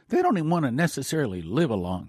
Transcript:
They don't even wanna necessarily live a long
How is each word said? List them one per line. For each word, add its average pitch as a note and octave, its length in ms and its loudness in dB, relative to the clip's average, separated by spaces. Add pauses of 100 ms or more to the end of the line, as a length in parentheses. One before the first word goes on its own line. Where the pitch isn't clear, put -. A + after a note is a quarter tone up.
They F4+ 140 2
don't F4 160 2
even D#3 120 0
wanna D#3+ 220 2
necessarily C3+ 680 -2
live B2 280 0
a A2 60 0
long F2+ 340 -4